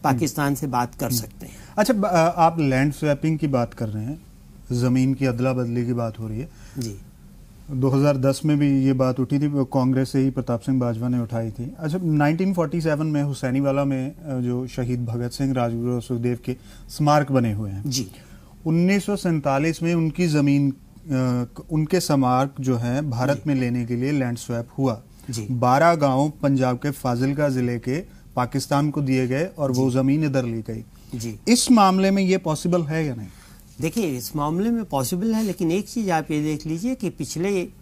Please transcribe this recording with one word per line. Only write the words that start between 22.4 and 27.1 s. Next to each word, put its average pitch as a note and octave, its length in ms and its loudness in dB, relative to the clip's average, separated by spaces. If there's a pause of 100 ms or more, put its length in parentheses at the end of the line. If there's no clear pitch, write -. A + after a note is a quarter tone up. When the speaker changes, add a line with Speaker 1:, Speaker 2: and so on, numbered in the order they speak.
Speaker 2:
जो B2+ 160 0
है B2+ 340 -2
भारत B2+ 260 0
Speaker 1:
जी। G#2 100 -10
Speaker 2:
में D3 80 0
लेने B2 320 -2
के A#2+ 100 -4
लिए C3 160 -2
लैंड B2 260 -2
स्वैप A#2 300 -6 (100)
हुआ। A#2 240 0 (280)
Speaker 1:
जी। A2 200 -6
Speaker 2:
बारह C3 440 4
गांव C#3+ 380 2 (100)
पंजाब C3 340 2
के C#3 140 -4
फाजिलका C3+ 580 0